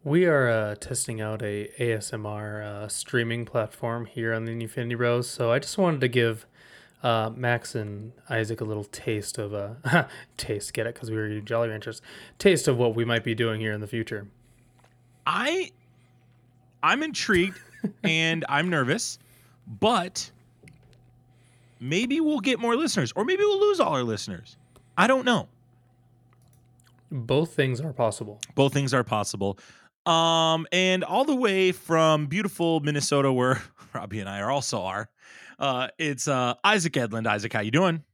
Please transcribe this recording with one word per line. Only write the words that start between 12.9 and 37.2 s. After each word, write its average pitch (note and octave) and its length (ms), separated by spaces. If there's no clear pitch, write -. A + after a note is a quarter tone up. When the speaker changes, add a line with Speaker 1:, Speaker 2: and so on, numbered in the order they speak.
Speaker 1:
we A#2 100
might A#2 200
be A#2 100
doing A2 260
here G#2+ 140
in G#2 80
the G#2 40
future. G#2+ 400
Speaker 2:
I, C#4+ 440
I'm G#3+ 200
intrigued F#3+ 560
Speaker 1:
<laughs> - 220
Speaker 2:
and D#3+ 460
I'm D#3 220
nervous, D3 480
but F#3 640
maybe A3+ 440
we'll D4+ 180
get B3+ 180
more A#3 160
listeners, A3+ 400
or A3 120
maybe F#4+ 180
we'll G4+ 160
lose G4+ 200
all E3 120
our B2+ 100
listeners. G#2 540
I F#3 100
don't B3+ 200
know. A3+ 220
Speaker 1:
Both C3 400
things C3 300
are D#3 100
possible. G#2+ 480
Speaker 2:
Both C3+ 180
things C#3 220
are B2 100
possible. G2 540
Um, E3 680
and F#3 320
all G3+ 220
the D4+ 100
way F#3+ 360
from D#3 540
beautiful E3+ 540
Minnesota, C#3+ 500
where B2+ 320
<laughs> - 160
Robbie G#2+ 260
and F#2+ 100
I G2+ 100
are A2 100
also C3 300
are, F#2+ 300
uh, B2+ 300
it's, D3 280
uh, B2+ 280
Isaac G3 300
Edlund. A2+ 320